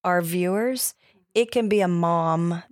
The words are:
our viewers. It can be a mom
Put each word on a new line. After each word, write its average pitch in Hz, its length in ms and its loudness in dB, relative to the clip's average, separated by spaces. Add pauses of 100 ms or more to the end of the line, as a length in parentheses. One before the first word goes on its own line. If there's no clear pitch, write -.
our 180 160 2
viewers. 185 720 -2 (400)
It 226 160 0
can 226 180 0
be 208 120 4
a 180 80 2
mom 170 840 0